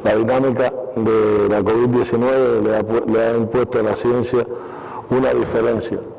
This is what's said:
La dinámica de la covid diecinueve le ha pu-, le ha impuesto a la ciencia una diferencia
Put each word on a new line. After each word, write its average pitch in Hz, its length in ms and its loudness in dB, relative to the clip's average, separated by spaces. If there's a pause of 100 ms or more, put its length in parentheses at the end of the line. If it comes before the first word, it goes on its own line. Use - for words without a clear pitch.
La 107 120 2
dinámica 127 580 2 (220)
de 107 520 2
la 104 140 2
covid 113 280 2
diecinueve 123 760 2
le 110 120 2
ha 110 60 0
pu-, 110 240 -2
le 110 160 2
ha 113 160 2
impuesto 117 440 0
a - 20 0
la 107 100 0
ciencia 120 540 0 (640)
una 127 200 2
diferencia 113 680 -2 (200)